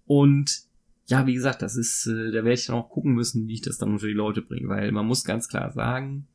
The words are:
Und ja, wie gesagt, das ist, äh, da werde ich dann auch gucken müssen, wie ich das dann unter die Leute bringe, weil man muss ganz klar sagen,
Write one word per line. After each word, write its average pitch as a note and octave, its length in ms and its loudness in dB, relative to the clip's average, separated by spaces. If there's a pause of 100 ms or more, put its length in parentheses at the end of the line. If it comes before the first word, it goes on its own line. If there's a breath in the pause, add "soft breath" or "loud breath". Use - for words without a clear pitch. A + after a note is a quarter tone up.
Und C#3+ 580 4 (420)
ja, C3 220 2
wie B2+ 80 2
gesagt, B2+ 260 -2
das A2 140 -4
ist, - 320 -2
äh, A2+ 240 -2
da A2+ 60 0
werde A2+ 160 4
ich B2+ 120 -2
dann A#2+ 120 -2
auch A#2+ 120 -6
gucken C#3+ 240 2
müssen, A#2 340 0
wie A2 60 -6
ich A2+ 80 -8
das - 160 -6
dann G#2 140 -2
unter G#2 160 -2
die G#2+ 60 -2
Leute G#2+ 280 -2
bringe, - 280 -6
weil G2+ 220 -2
man G#2 140 0
muss B2 180 0
ganz A2+ 260 -4
klar - 220 -6
sagen, C3+ 640 -4